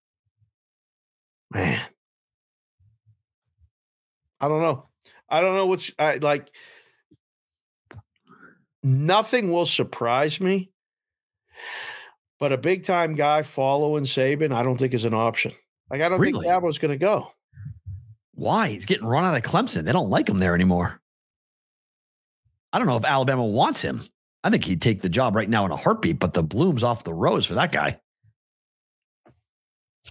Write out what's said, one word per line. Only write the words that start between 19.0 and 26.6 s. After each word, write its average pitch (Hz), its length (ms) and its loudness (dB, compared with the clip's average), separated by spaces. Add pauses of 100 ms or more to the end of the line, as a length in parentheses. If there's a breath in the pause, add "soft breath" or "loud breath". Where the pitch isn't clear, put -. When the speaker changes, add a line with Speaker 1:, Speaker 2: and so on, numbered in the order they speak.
Speaker 2:
run 139 200 2
out 165 100 2
of 117 60 0
Clemson. 170 420 0
They 104 80 0
don't 92 160 0
like 131 200 2
him 98 100 0
there 90 160 4
anymore. 87 460 2 (1700)
I 190 60 0
don't 233 100 2
know 123 80 2
if 113 80 -2
Alabama 135 400 2
wants 131 380 2
him. 127 180 -6 (420)
I 185 60 0
think 214 160 2
he'd 90 160 -2
take 104 220 0
the 92 80 -2
job 110 260 0
right 104 140 0
now 104 160 2
in 85 40 -2
a 73 60 -4
heartbeat, 202 420 0
but 87 140 0
the 85 100 0
bloom's 113 400 0